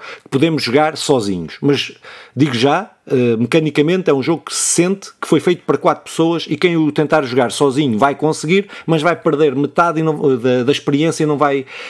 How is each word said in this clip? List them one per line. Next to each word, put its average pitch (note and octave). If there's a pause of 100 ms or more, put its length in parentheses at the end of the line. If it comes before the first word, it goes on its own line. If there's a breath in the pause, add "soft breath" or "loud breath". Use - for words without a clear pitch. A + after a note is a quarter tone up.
(220 loud breath)
que -
podemos D3+
jogar D3
sozinhos. G2+
Mas, C3+ (400 loud breath)
digo C3
já, C#3+ (160)
eh, A#2+
mecanicamente D#3
é C#3+
um C3+
jogo D3+
que -
se -
sente G3 (100)
que -
foi D#3
feito F3+
para -
quatro -
pessoas E3
e D#3
quem F3
o D#3
tentar D3+
jogar B2
sozinho C3+
vai C#3
conseguir, D#3 (180 loud breath)
mas D#3
vai E3+
perder D3
metade D#3
e -
não, D3
da, B2
da C3+
experiência D3+
e -
não C#3+
vai, C#3 (260 loud breath)